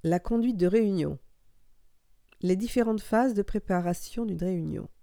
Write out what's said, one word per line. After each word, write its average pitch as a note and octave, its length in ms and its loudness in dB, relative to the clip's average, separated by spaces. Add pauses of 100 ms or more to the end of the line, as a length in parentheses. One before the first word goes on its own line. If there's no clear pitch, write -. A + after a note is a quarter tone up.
La E3 180 2
conduite A#3 380 0
de F3 80 2
réunion. F3+ 540 2 (1200)
Les F#3 140 2
différentes A3 480 0
phases A#3 320 2
de G3 80 0
préparation F3+ 840 -2
d'une F3+ 140 -4
réunion. E3 500 -4 (120)